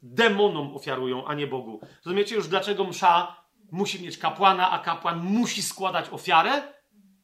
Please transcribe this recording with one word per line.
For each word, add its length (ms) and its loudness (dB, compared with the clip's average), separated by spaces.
demonom 760 2
ofiarują, 520 -4
a 60 -4
nie 140 -4
Bogu”. 340 -8
Rozumiecie 300 0
już, 120 -2
dlaczego 360 0
msza 600 2
musi 320 -4
mieć 140 -12
kapłana, 540 4
a 80 -2
kapłan 400 -4
musi 440 0
składać 460 -2
ofiarę? 520 4